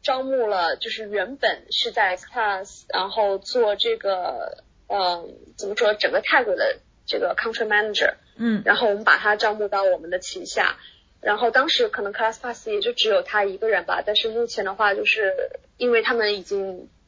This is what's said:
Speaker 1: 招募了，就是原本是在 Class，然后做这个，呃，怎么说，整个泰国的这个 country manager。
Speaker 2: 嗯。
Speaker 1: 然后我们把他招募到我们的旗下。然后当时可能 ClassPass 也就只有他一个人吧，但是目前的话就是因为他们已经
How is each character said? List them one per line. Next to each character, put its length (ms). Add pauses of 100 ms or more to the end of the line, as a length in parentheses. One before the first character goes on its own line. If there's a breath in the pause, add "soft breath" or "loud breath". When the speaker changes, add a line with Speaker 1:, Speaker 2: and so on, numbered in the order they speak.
Speaker 1:
招 200
募 260
了， 280
就 140
是 200
原 280
本 340
是 200
在 260
Class， 720
然 200
后 280
做 380
这 220
个， 680 (240)
呃， 400 (300)
怎 100
么 80
说， 180
整 180
个 100
泰 220
国 120
的 240 (260)
这 140
个 160
country 320
manager。 460 (240)
Speaker 2:
嗯。 280
Speaker 1:
然 100
后 120
我 60
们 100
把 140
他 180
招 180
募 140
到 160
我 140
们 120
的 100
旗 260
下。 320 (440 loud breath)
然 160
后 140
当 160
时 220
可 120
能 120
ClassPass 580
也 80
就 140
只 160
有 120
他 220
一 140
个 100
人 160
吧， 220
但 100
是 140
目 160
前 180
的 120
话 180
就 100
是 300 (460)
因 120
为 120
他 100
们 220
已 80
经 440 (200)